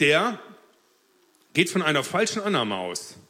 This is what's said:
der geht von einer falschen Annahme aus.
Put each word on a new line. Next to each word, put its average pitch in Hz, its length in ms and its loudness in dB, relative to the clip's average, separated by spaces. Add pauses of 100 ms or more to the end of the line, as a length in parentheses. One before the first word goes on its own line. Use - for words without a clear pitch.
der 170 400 2 (1120)
geht 185 160 2
von 185 100 0
einer 151 240 2
falschen 214 380 -2
Annahme 131 320 0
aus. 90 400 -8 (160)